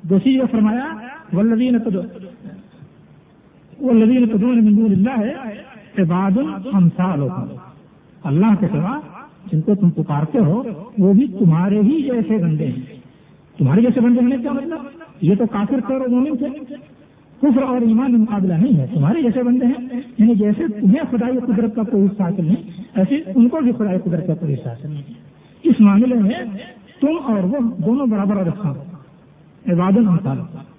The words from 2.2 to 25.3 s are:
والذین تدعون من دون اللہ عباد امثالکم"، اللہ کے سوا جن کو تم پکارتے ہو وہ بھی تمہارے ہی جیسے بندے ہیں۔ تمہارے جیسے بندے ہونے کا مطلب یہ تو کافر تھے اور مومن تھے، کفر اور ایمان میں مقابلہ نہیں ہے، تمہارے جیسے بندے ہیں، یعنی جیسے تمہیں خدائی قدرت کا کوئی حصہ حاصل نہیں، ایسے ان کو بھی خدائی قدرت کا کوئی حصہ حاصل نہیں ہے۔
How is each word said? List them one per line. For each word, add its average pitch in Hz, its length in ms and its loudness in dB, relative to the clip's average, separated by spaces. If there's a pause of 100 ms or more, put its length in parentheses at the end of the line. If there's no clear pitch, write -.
والذین 240 480 4
تدعون 220 360 2
من 208 120 6
دون 220 160 4
اللہ 220 400 0 (720)
عباد 185 360 0 (340)
امثالکم"، 170 720 0 (800)
اللہ 185 360 2
کے - 120 0
سوا 175 280 -4 (520)
جن 156 80 0
کو 202 140 2
تم 190 160 2
پکارتے 151 480 -2
ہو 202 240 2 (360)
وہ 196 140 4
بھی 240 140 4 (120)
تمہارے 190 420 2
ہی 277 220 2
جیسے 233 360 -2
بندے 156 280 -2
ہیں۔ - 300 -8 (640)
تمہارے 151 220 2
جیسے 247 200 2
بندے 240 200 4
ہونے 247 240 2
کا 269 80 -4
مطلب 320 260 -8 (420)
یہ 180 180 2
تو 240 80 0
کافر 208 400 -2
تھے 269 80 -2
اور 262 140 -4
مومن 262 280 0
تھے، 247 100 -4 (960)
کفر 269 200 4
اور 254 180 -2
ایمان 233 300 2
میں 240 100 4
مقابلہ 196 340 0
نہیں 185 260 2
ہے، 127 140 -2
تمہارے 185 280 0
جیسے 254 200 0
بندے 247 240 0
ہیں، 247 340 -4 (180)
یعنی 226 160 6
جیسے 208 280 0 (180)
تمہیں 247 300 4
خدائی 247 360 -2
قدرت 226 280 0
کا 226 80 -2
کوئی 202 220 0
حصہ 202 180 -2
حاصل 175 220 -2
نہیں، - 380 -4 (120)
ایسے 196 200 0 (200)
ان 247 140 6
کو 320 120 -2
بھی 247 120 0
خدائی 196 320 -2
قدرت 165 220 -4
کا 160 80 -2
کوئی 151 200 -4
حصہ 123 140 -8
حاصل 127 200 -12
نہیں 147 200 -10
ہے۔ - 60 -18 (480)